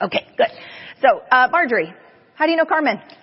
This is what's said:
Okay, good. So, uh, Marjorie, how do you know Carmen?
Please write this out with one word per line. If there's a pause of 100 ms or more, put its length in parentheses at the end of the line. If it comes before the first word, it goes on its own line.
Okay, (100)
good. (500)
So,
uh,
Marjorie, (400)
how
do
you
know
Carmen? (220)